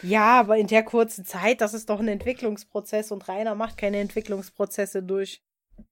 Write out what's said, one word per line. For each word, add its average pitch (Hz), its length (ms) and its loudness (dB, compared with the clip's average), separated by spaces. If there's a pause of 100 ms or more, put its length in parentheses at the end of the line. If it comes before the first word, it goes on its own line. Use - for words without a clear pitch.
Ja, 214 380 6
aber 214 160 4
in 214 100 4
der 220 160 4
kurzen 226 420 0
Zeit, 202 360 0
das 214 140 0
ist 220 160 -10
doch 208 100 -2
ein 226 80 0
Entwicklungsprozess 214 1040 -4
und 196 160 -12
Rainer 208 260 -4
macht 220 220 -6
keine 202 220 -2
Entwicklungsprozesse 202 1080 -4
durch. 190 380 -6 (500)